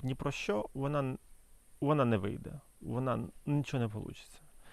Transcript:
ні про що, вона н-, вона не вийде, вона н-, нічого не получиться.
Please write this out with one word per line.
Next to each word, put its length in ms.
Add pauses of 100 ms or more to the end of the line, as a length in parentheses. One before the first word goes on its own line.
ні 120
про 160
що, 420
вона 260
н-, 180 (640)
вона 240
не 120
вийде, 420 (220)
вона 320
н-, 160 (160)
нічого 380
не 60
получиться. 500 (340)